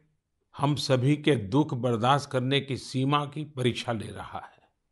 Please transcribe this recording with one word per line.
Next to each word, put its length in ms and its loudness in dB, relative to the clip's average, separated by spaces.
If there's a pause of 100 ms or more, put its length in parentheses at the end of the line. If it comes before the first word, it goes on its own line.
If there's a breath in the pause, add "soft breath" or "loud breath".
(560)
हम 180 2
सभी 420 2
के 200 2
दुख 380 0
बर्दाश्त 560 2
करने 300 0
की 160 -4
सीमा 500 -2
की 180 -10
परीक्षा 480 -2
ले 160 -6
रहा 300 -10
है। 320 -18 (220)